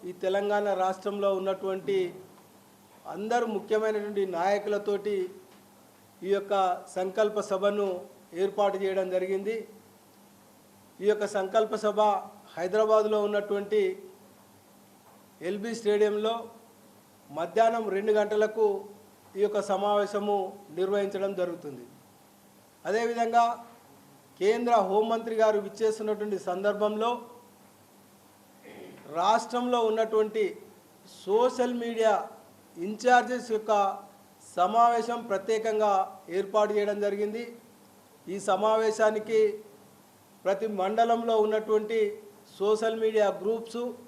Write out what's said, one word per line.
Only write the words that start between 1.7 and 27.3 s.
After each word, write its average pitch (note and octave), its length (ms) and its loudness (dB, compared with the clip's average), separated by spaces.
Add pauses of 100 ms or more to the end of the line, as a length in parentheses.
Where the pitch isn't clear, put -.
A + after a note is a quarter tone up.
అందరు A3+ 320 -2 (100)
ముఖ్యమైనటువంటి G#3 680 -2 (160)
నాయకులతోటి G3+ 800 0 (1080)
ఈ G3 80 -4
యొక్క G3+ 180 -2 (440)
సంకల్ప G#3 420 0 (100)
సభను G3+ 380 0 (560)
ఏర్పాటు G3 400 0
చేయడం F#3+ 320 0
జరిగింది. G3 420 -2 (1400)
ఈ F#3+ 100 0
యొక్క G#3 140 0 (100)
సంకల్ప G#3+ 400 0 (100)
సభ G#3 160 0 (540)
హైదరాబాదులో G#3+ 720 2
ఉన్నటువంటి G3+ 540 -2 (1700)
ఎల్బీ G#3 300 -6
స్టేడియంలో G#3 560 2 (1040)
మధ్యాహ్నం A3 460 2 (120)
రెండు G#3+ 220 0
గంటలకు G#3+ 480 2 (720)
ఈ G3 60 2
యొక్క G#3 160 0 (120)
సమావేశము G3+ 640 0 (420)
నిర్వహించడం G3 640 0
జరుగుతుంది. D3 440 -6 (1040)
అదేవిధంగా A#3 560 2 (960)
కేంద్ర A#3+ 320 2 (160)
హోంమంత్రి A3+ 540 0
గారు G#3+ 240 4
విచ్చేస్తున్నటువంటి G#3+ 720 -2 (100)
సందర్భంలో G#3 640 0 (2000)